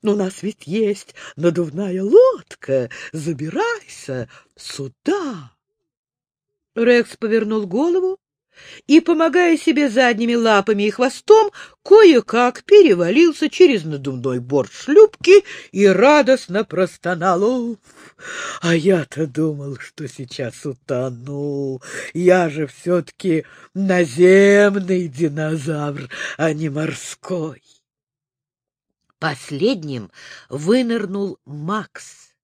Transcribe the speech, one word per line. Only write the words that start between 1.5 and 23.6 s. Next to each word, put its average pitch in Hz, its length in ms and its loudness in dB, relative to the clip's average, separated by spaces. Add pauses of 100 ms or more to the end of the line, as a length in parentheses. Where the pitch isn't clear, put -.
лодка. 214 840 2 (240)
Забирайся 156 1160 -8 (280)
сюда!» 208 960 -8 (1200)
Рекс 240 400 0
повернул 214 500 -4
голову 349 520 -2 (680)
и, 311 120 6
помогая 330 560 0
себе 294 320 0
задними 233 460 0
лапами 214 500 0
и 214 60 0
хвостом, 415 640 2 (320)
кое-как 247 800 4
перевалился 294 840 4
через 262 360 4
надувной 131 560 -6
борт 123 320 -2
шлюпки 392 720 4 (260)
и 196 160 0
радостно 233 760 2
простонал: 180 800 -4
«Уф, 240 340 -4 (840)
а 170 140 0
я-то 160 540 -2
думал, 143 500 -6
что - 300 -16
сейчас - 580 -12
утону. 135 1120 -8 (340)
Я 180 360 2
же 147 160 -6
всё-таки 175 800 -4 (300)